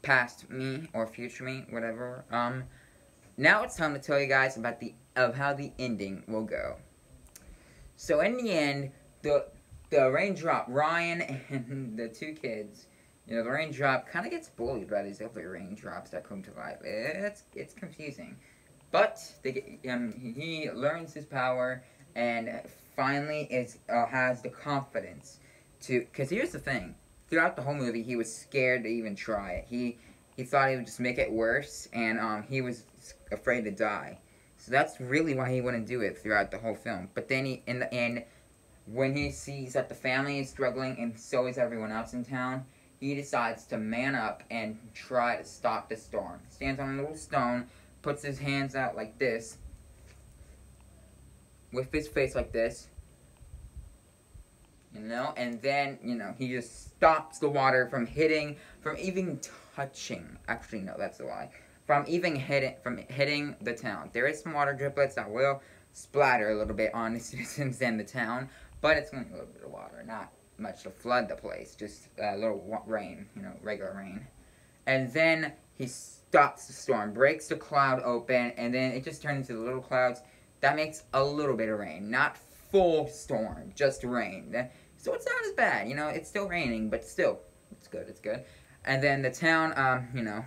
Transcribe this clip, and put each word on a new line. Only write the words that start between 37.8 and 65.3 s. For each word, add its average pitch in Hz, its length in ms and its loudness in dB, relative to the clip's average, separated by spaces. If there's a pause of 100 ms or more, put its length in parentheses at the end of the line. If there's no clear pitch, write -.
the 123 120 -2
end, 120 320 0 (600)
when 135 300 2
he 143 140 0
sees 139 420 -10
that 131 160 0
the 143 60 -10
family 139 440 0
is 135 120 -4
struggling 131 480 -2
and 117 200 -4
so 127 280 0
is 123 100 -2
everyone 117 340 0
else 113 220 -4
in 123 120 -4
town, 131 420 -4 (340)
he 139 140 -2
decides 123 520 0
to 113 120 -4
man 120 360 0
up 110 360 -2
and 110 280 -4 (160)
try 120 420 2
to - 80 -8
stop - 440 -2
the 110 80 -4
storm. 92 440 -6 (100)
Stands 135 280 -4
on 139 200 -4
a 139 40 -2
little 156 140 -6
stone, 123 500 0 (360)
puts 143 200 -2
his 139 160 -4
hands 135 380 0
out 127 200 0
like 110 220 -8
this, 113 380 0 (2250)
with 127 180 -2
his 151 160 0
face 131 280 2
like - 180 0
this, 117 340 0 (2000)
you 107 60 -12
know, 120 360 -4
and 120 240 -4
then, 139 440 2
you 120 100 -2
know, 104 240 -6
he 127 100 -2
just 123 360 -6
stops - 560 4
the 151 80 4
water 131 400 6
from 123 180 -2
hitting, 151 500 2 (240)
from - 160 -4
even 180 440 -2 (340)
touching, 104 720 -8
actually, 110 360 -6
no, 95 140 -8
that's - 220 -6
a - 60 -10
lie, 52 260 -8 (340)
from 143 220 6
even 165 300 2
hitting, 135 440 2
from 120 180 -4 (100)
hitting 143 520 0
the 113 120 -4
town. 98 400 -6
There 123 160 2
is 156 120 -2
some 165 120 -8
water 143 200 2
driplets 139 420 2
that 104 140 -4
will 135 320 2 (320)